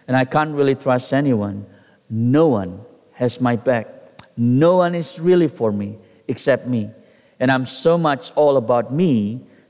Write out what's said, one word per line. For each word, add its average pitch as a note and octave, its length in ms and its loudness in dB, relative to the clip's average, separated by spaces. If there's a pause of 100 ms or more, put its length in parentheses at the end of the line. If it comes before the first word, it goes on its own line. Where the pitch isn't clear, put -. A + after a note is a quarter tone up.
and B2+ 100 0
I C3 80 2
can't D3+ 300 -2
really C#3+ 200 2
trust B2+ 380 -2
anyone. G#2 520 -2 (460)
No B2 380 2
one G2 360 -4 (300)
has B2 260 -4
my B2 160 0
back. A#2 320 -2 (480)
No C3 400 4
one F3 180 2
is E3 240 -8
really F3 300 2
for A2+ 240 -2
me G2+ 260 -6 (300)
except B2+ 380 -2
me. A2+ 240 -4 (500)
And B2+ 100 2
I'm C3 160 0
so - 300 0
much D3+ 380 -2
all C#3+ 220 4
about A#2+ 360 0
me, B2+ 480 0 (300)